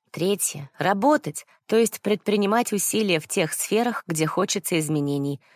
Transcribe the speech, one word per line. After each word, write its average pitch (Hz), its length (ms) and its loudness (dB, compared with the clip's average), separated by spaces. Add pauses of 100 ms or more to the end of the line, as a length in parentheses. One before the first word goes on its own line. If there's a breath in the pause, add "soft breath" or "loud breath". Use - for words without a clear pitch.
(100)
Третье. 156 640 -2
Работать, 202 720 0 (180 soft breath)
то 214 120 0
есть 226 260 2
предпринимать 208 720 0
усилия 196 460 0
в - 80 -18
тех 165 260 0
сферах, 226 520 -2
где 156 200 0
хочется 185 520 -2
изменений, 143 600 -2 (160 soft breath)